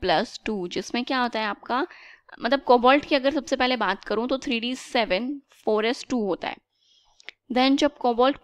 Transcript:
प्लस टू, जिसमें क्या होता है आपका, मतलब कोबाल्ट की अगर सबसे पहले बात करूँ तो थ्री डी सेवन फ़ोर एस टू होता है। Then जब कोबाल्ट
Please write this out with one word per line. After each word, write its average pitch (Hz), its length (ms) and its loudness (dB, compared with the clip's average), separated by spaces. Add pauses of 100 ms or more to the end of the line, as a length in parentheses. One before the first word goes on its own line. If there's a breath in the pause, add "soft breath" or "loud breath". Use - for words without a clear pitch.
प्लस 180 440 0
टू, 190 220 -4
जिसमें 233 360 -4
क्या 262 180 -2
होता 233 180 -2
है 220 60 -2
आपका, 240 400 -4 (540 loud breath)
मतलब 277 240 0
कोबाल्ट 254 420 6
की 302 100 0
अगर 277 180 2
सबसे 277 220 -2
पहले 254 220 0
बात 196 280 -2
करूँ 220 220 -2
तो 269 100 0
थ्री 247 220 -4
डी 240 160 -4
सेवन 233 580 -2 (320)
फ़ोर 214 200 2
एस 233 240 -2
टू 247 160 0
होता - 220 -4
है। - 100 -8 (960 loud breath)
Then 262 240 4
जब 294 200 0
कोबाल्ट 247 460 2